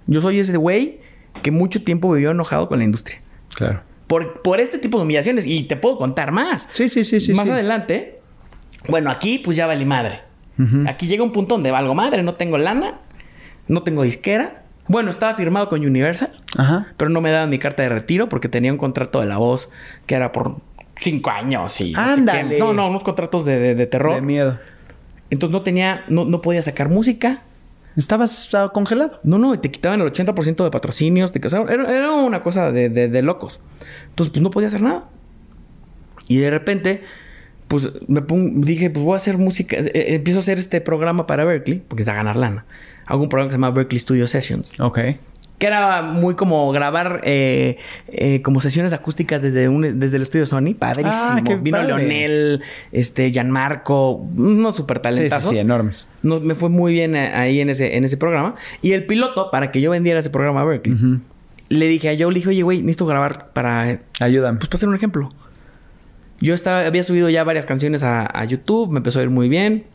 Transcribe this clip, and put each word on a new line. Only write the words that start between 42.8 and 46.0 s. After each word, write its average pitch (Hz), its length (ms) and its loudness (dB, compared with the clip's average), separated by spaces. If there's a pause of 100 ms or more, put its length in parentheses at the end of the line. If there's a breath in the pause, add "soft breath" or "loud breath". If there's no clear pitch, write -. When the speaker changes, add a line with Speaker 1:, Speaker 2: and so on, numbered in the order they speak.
Speaker 1:
Hago 139 180 0
un 147 60 -2
programa 135 200 0
que 139 40 -6
se 131 40 -2
llama 127 140 2
Berkeley 131 280 0
Studio 123 280 0
Sessions. 120 520 -4
Speaker 2:
Ok. 123 200 0 (600)
Speaker 1:
Que 202 80 2
era 202 340 2